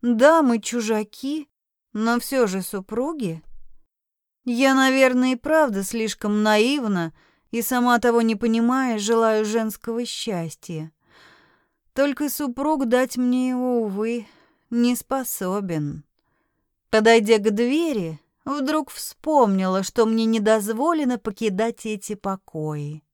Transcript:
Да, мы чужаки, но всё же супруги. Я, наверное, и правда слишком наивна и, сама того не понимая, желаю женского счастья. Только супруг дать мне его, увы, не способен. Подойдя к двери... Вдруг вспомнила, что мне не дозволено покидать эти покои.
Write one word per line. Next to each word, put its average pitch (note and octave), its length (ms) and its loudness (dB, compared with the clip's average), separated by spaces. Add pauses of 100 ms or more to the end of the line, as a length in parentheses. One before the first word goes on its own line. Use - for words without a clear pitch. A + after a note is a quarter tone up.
Да, B3+ 400 6
мы A#3 180 4
чужаки, A3+ 880 -6 (440)
но A3+ 280 0
всё B3+ 260 0
же F#3+ 160 -4
супруги. G#3+ 800 -6 (1000)
Я, C4 300 2
наверное, C4 580 4
и B3+ 40 0
правда C#4+ 460 2
слишком G#3+ 600 -2
наивна G#3+ 720 2 (380)
и, A#3 120 -4
сама B3 360 2
того A#3 240 4
не A3+ 140 2
понимая, A#3 600 0
желаю A3 460 2
женского A3+ 600 -4
счастья. E3 880 -8 (1000)
Только C#4+ 360 0
супруг C#4 580 -2
дать B3+ 300 2
мне B3+ 320 0
его, B3 340 0
увы, G#3+ 440 -4 (440)
не A#3+ 260 2
способен. F#3 1080 -6 (840)
Подойдя A3 480 6
к G#3 120 2
двери... A#3 680 -2 (240)
Вдруг D4 460 -4
вспомнила, G3 920 0
что A3 240 0
мне A3+ 180 0
не A3+ 160 2
дозволено A#3 800 0
покидать A3 680 -4
эти G#3+ 280 -8
покои. D3+ 880 -8 (120)